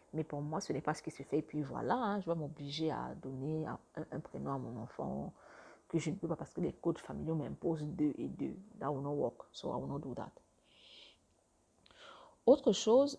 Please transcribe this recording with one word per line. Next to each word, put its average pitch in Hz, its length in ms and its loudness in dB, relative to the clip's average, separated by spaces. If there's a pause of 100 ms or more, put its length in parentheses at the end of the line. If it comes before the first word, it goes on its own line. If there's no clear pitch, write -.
(120)
Mais 156 120 -2
pour 147 160 -6
moi, 151 200 -2
ce - 120 -2
n'est 135 80 0
pas 151 140 0
ce - 80 -6
qui 156 80 -6
se - 120 -10
fait. 151 160 2
Et 151 40 4
puis 151 200 -4
voilà, 127 320 0
hein, 208 260 0
je 180 80 -8
vais 170 60 2
m'obliger 147 560 -2
à 123 320 -4
donner 139 440 -2
un, 117 120 -6 (180)
un, 156 140 -4
un - 100 -4
prénom 139 320 -6
à 135 60 0
mon 117 220 -6
enfant 135 520 -4 (560)
que 165 100 0
je 151 120 0
ne - 60 -2
peux 165 120 -4
pas 160 80 0
parce - 160 -10
que - 80 -6
les 175 120 0
codes 170 260 0
familiaux 151 360 -4
m'imposent 151 500 -2
deux 151 320 2
et - 120 -4
deux. - 280 -4 (240)
That 143 100 0
will 139 120 -2
not 143 100 -2
work. 135 300 0 (100)
So - 200 -6
I 123 40 -2
will 135 120 -4
not 143 100 -4
do 131 160 -6
that. 117 160 -8 (2250)
Autre 240 260 10
chose, 262 460 6